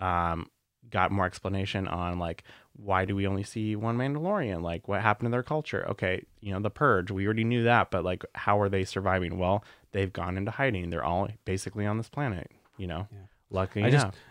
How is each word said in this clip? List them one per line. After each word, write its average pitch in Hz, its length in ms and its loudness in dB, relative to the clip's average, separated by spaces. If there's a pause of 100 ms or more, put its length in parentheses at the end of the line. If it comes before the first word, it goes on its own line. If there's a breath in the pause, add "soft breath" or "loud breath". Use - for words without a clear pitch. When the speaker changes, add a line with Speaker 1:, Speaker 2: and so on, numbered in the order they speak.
Speaker 1:
Um, 85 500 0 (400)
got 92 220 2
more 101 120 2
explanation 95 640 -2
on, 87 320 -2
like, 85 240 -4 (300 loud breath)
why 95 320 0
do 98 100 -2
we 98 140 2
only 98 160 -2
see 107 320 -4
one 113 200 -2
Mandalorian? 143 640 -2
Like, 85 280 -4
what 98 140 0
happened 110 240 2
to 117 40 0
their 123 140 0
culture? - 460 -4
Okay, 95 340 -2 (160)
you 101 120 -6
know, 95 80 -2
the 104 100 0
Purge, 104 420 2
we 98 140 0
already 110 180 2
knew 117 200 2
that, 117 280 4
but, 92 120 0
like, 90 200 -2 (100)
how 104 260 2
are 101 80 4
they 95 160 2
surviving? 92 540 0
Well, 92 260 2 (280 loud breath)
they've 98 200 0
gone 90 240 -2
into 101 140 -2
hiding. 101 400 -2
They're 82 140 -2
all 87 240 2 (160)
basically 98 420 -4
on 107 100 0
this 113 120 -4
planet, 120 420 -4 (260)
you 95 120 -8
know? 87 240 -6
Speaker 2:
Yeah. 101 60 -16 (320)
Speaker 1:
Luckily 98 340 0
Speaker 2:
I 123 60 6
just, 139 160 6
Speaker 1:
enough. 95 100 -6 (140)